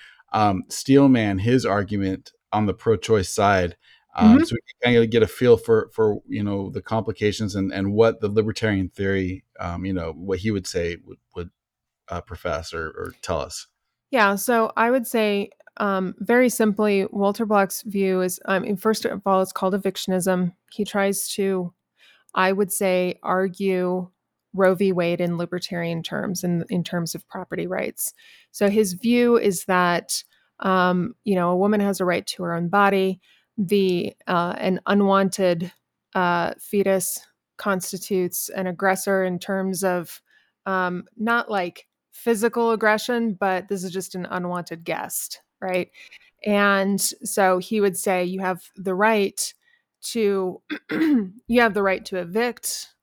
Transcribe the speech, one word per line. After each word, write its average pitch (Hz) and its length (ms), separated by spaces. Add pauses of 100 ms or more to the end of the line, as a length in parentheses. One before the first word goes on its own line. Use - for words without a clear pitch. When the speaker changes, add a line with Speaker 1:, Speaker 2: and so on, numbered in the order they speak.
(340)
Speaker 1:
um, 104 360
Steelman, 127 720
his 120 260
argument 98 640 (200)
on 107 140
the 95 80
pro-choice 107 560
side, 95 480 (380)
um, 220 200
Speaker 2:
Mm-hmm. 311 80
Speaker 1:
so - 120
we - 60 (200)
can 123 120
kinda 117 140
get 110 160
a 101 40
feel 120 300
for, 110 360
for, 107 340
you 107 160
know, 98 260
the 98 120
complications 104 720
and, 95 180
and 98 200
what 113 280
the 104 60
libertarian 104 600
theory, 95 540 (160)
um, 90 260
you 95 80
know, 82 180
what 90 280
he 110 120
would 95 160
say 85 360
would, 95 140 (180)
would, 87 140 (600)
uh, 87 120
profess 80 520
or, 80 160
or - 320
tell 82 180
us. - 280 (440)
Speaker 2:
Yeah, 233 240
so 233 420
I 233 140
would 254 160
say, 208 420 (280)
um, 190 420
very 240 300
simply, 208 580
Walter 202 400
Block's 196 340
view 190 400
is, 185 240
I 190 140
mean, 202 180
first 220 280
of 196 200
all, 190 160
it's 190 100
called 190 220
evictionism. 185 800 (180)
He 208 140
tries 196 440
to, 190 440 (640)
I 185 160
would 196 200
say, 185 520
argue 185 840 (440)
Roe 185 220
v. 190 160
Wade 175 280
in 175 180
libertarian 170 640
terms, 180 400
in, 175 260
in 175 140
terms 170 320
of - 120
property 175 380
rights. - 480 (380)
So 202 180
his 202 240
view 240 440
is 190 280
that, 180 580 (360)
um, 180 640
you 202 120
know, 175 140
a 180 80
woman 208 220
has 202 200
a 185 60
right 170 220
to - 160
her 170 100
own 170 160
body. 196 500 (380)
The, 190 560 (140)
uh, 175 300
an 185 280
unwanted, 196 840 (420)
uh, 175 460
fetus 190 640 (320)
constitutes 185 920
an 185 180
aggressor 190 560
in 180 160
terms 190 440
of, 180 380 (460)
um, 180 380 (120)
not, 233 320
like, 180 380 (240)
physical 233 600
aggression, 220 600
but 185 340
this 185 160
is 185 80
just 185 240
an 180 140
unwanted 175 540
guest, - 580 (200)
right? 185 280 (560)
And 202 560
so - 560
he 208 240
would 190 160
say 185 260
you 185 180
have 185 220 (120)
the 185 200
right 208 580 (500)
to, 196 580 (140)
<clears throat> - 160
you 240 680
have 220 120
the 202 100
right 190 220
to 190 120
evict 214 720 (140)